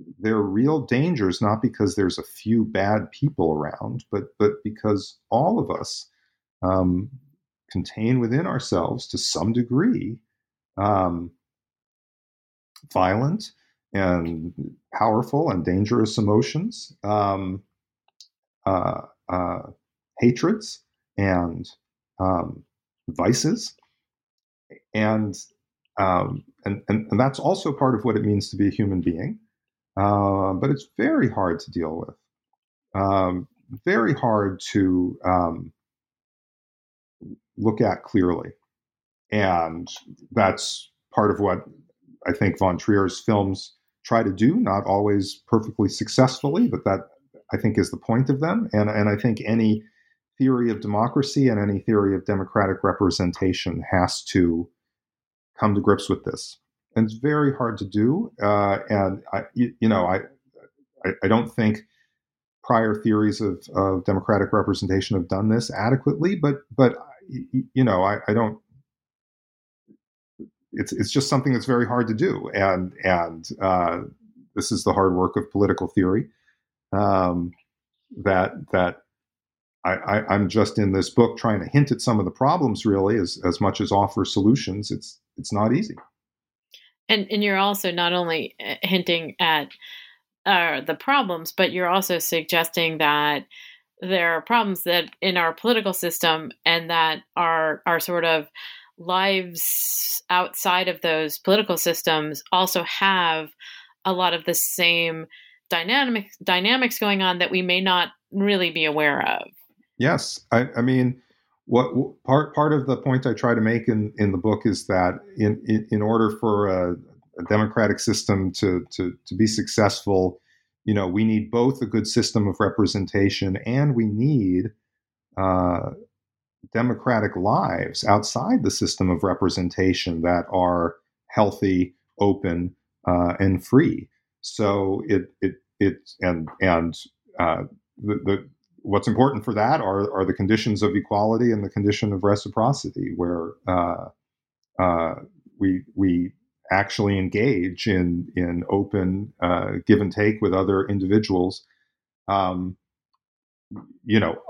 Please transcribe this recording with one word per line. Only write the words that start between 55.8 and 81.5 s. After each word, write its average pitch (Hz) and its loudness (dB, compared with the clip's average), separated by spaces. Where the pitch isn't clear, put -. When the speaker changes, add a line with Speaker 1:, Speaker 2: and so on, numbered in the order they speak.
Speaker 1:
grips 98 2
with - -2
this. - -10
And 110 2
it's 110 -6
very 147 0
hard 117 -4
to 107 -8
do. 113 0
Uh, 101 2
and 98 0
I, 98 -4
you, 120 0
you 110 2
know, 95 2
I, 95 0
I, 95 0
I 101 2
don't 113 4
think 107 0
prior 113 2
theories 104 2
of, 95 -4
of 95 0
democratic 98 0
representation 98 0
have 87 -2
done 101 0
this 113 0
adequately, 143 0
but, 147 -2
but, 127 4
y-, 127 -12
y-, 131 0
you 131 4
know, 95 4
I, 101 0
I 107 0
don't, 110 0
it's, - -6
it's - -4
just 135 0
something 135 0
that's 110 -4
very 120 0
hard 120 0
to 113 0
do. 113 -2
And, 92 0
and, 85 0
uh, 90 0
this 98 -4
is 98 -2
the - 2
hard 95 2
work 90 0
of - -4
political 95 0
theory, 98 0
um, 92 0
that, 95 2
that 90 0
I, 90 0
I, 101 0
I'm 101 2
just 107 2
in 101 2
this 95 0
book 117 4
trying 107 0